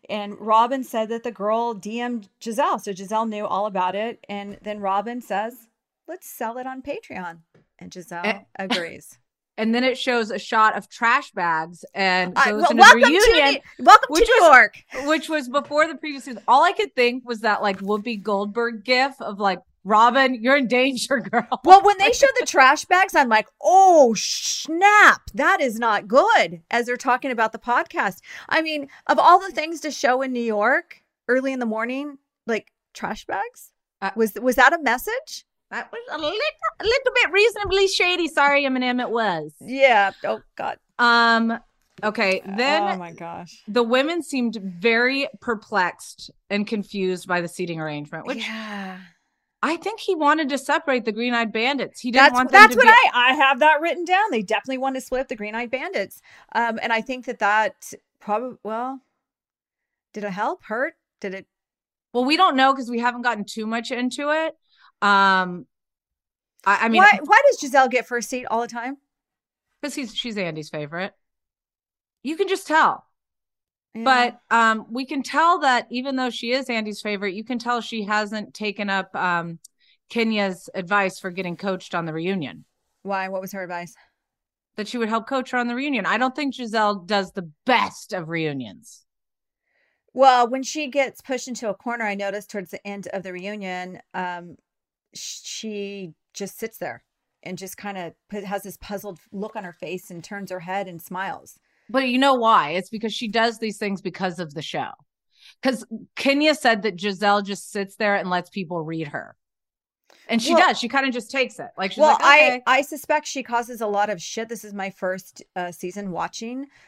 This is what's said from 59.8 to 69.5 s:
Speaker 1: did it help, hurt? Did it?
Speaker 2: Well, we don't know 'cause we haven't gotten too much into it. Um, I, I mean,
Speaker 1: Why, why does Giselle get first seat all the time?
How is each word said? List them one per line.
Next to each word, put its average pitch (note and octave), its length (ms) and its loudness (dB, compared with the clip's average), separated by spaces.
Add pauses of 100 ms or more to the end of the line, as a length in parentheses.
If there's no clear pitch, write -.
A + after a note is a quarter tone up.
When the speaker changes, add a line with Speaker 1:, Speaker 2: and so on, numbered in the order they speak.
Speaker 1:
did G#3 120 -10
it G3+ 60 -6
help, A3+ 340 -4
hurt? C4 300 -6 (260)
Did G3 120 -8
it? F#3+ 140 -14 (640)
Speaker 2:
Well, B3 140 0
we D4 100 2
don't E4+ 220 4
know C4 160 4
'cause B3+ 160 -6
we A#3+ 100 -4
haven't A#3+ 220 -4
gotten A#3 240 -4
too A3 200 -10
much A3+ 260 -6
into B3+ 400 -4
it. D#4+ 260 -4 (460)
Um, F#3+ 600 2 (1000)
I, G3 220 2
I A3+ 40 0
mean, A3+ 120 4
Speaker 1:
Why, G4+ 220 8
why G4 260 6
does B4 100 2
Giselle C4+ 300 4
get B3 180 -2
first A#3+ 220 -6
seat B3+ 160 -8
all A3+ 160 -2
the A#3+ 60 -6
time? A#3+ 300 -10 (840)